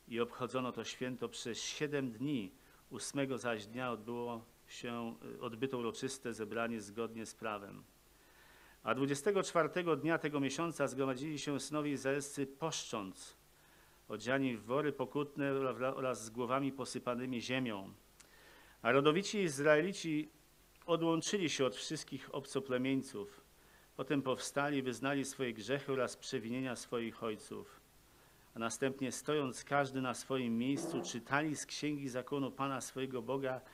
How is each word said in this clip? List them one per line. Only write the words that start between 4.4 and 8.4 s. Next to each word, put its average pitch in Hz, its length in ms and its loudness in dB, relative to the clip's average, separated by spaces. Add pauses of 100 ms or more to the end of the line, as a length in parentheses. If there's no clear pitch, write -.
się, 117 480 -6 (260)
odbyto 123 380 -2
uroczyste 117 540 -2
zebranie 110 480 0
zgodnie 110 460 -6
z - 80 -12
prawem. 101 480 -6 (1000)